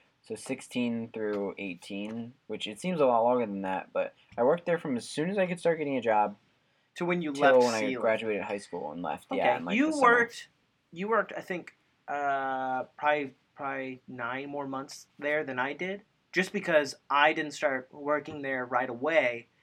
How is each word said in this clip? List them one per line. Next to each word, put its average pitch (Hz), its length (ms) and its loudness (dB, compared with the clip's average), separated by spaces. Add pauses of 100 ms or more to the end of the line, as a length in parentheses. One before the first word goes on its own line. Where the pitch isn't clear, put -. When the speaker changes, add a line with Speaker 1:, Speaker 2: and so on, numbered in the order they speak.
(220)
Speaker 1:
So 113 120 -10
sixteen 117 800 -4
through 104 420 -2
eighteen, 104 760 -10 (140)
which - 180 -8
it 107 160 -10
seems 180 180 -2
a 139 60 6
lot 117 160 6
longer 120 240 4
than 98 160 -4
that, 95 320 -4
but 95 180 -2 (240)
I 117 60 2
worked 160 240 2
there 170 100 0
from 151 220 -4
as - 100 -10
soon 165 220 -4
as 208 80 -4
I 185 80 4
could 175 120 -4
start 165 200 2
getting 143 180 -2
a 117 60 -2
job 107 340 2 (600)
Speaker 2:
To 175 100 -2
when 175 160 0
you 151 100 -4
Speaker 1:
till 143 120 0
Speaker 2:
left 131 200 10
Speaker 1:
when 117 100 2
I 110 60 0
Speaker 2:
Sealy. 107 140 0
Speaker 1:
graduated 110 480 0
high 101 160 -4
school 76 340 -8
and 85 100 -10
left. 78 280 -4
Speaker 2:
Okay, 269 80 -2
Speaker 1:
Yeah, 156 180 2
in, 165 80 -6
like, 190 120 -2
Speaker 2:
you 285 100 2
Speaker 1:
the 320 60 0
summer. 285 100 0
Speaker 2:
worked, 233 460 4 (440)
you 180 160 -6
worked, 208 260 0
I 170 60 -8
think, 175 340 -8 (340)
uh, 135 720 -2 (160)
probably, 147 340 0 (240)
probably 131 500 -8
nine 127 440 -8
more 143 160 -6
months 135 400 -10 (120)
there 151 260 0
than 131 140 -6
I 135 140 0
did, 185 300 -8 (280)
just 190 220 0
because 156 420 2 (140)
I 147 240 8
didn't 156 200 -4
start 135 380 -2
working 147 520 -4
there 131 240 -2
right 127 240 0
away, 123 560 2 (160)